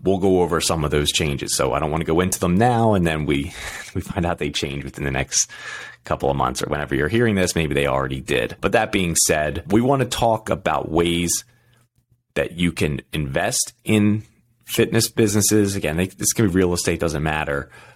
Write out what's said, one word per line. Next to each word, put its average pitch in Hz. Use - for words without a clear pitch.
we'll 95
go 92
over 82
some 80
of 73
those 73
changes. 71
So 65
I 65
don't 76
wanna 80
go 80
into 92
them 90
now, 113
and 90
then 78
we, 71
<laughs> -
we 92
find 87
out 87
they 76
change 71
within 67
the 69
next -
couple 71
of 69
months 65
or -
whenever 73
you're 69
hearing 113
this, 92
maybe 78
they 69
already 67
did. 64
But -
that 110
being 90
said, 76
we 107
wanna 131
talk 117
about 78
ways 85
that -
you 87
can 73
invest 80
in 104
fitness 113
businesses. 104
Again, 80
they, 90
this -
can 113
be 90
real 90
estate, 85
doesn't 78
matter, 73